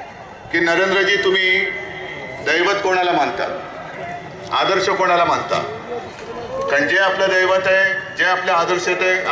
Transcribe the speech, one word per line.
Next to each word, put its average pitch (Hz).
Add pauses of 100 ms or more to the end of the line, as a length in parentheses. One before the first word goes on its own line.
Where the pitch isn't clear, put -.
(520)
की 165
नरेंद्रजी, 190
तुम्ही 190 (880)
दैवत 180
कोणाला 180
मानता, - (1080)
आदर्श 185
कोणाला 180
मानता, - (1080)
कारण 277
जे 185
आपलं 190
दैवत 185
आहे, 190
जे 156
आपले 185
आदर्श 175
आहे, 185 (180)